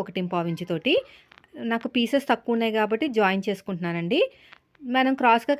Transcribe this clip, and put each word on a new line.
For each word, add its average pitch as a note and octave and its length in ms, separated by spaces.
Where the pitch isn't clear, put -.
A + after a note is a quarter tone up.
ఒకటి F#3 300
పావు E3+ 200
ఇంచు F3 180
తోటి. F3+ 240
నాకు A#3 220
పీసెస్ B3+ 380
తక్కువ A#3 240
ఉన్నాయి A3+ 220
కాబట్టి A3 300
జాయిన్ G3 300
చేసుకుంటున్నానండి. F3 720
మనం C4 240
క్రాస్గా A#3+ 400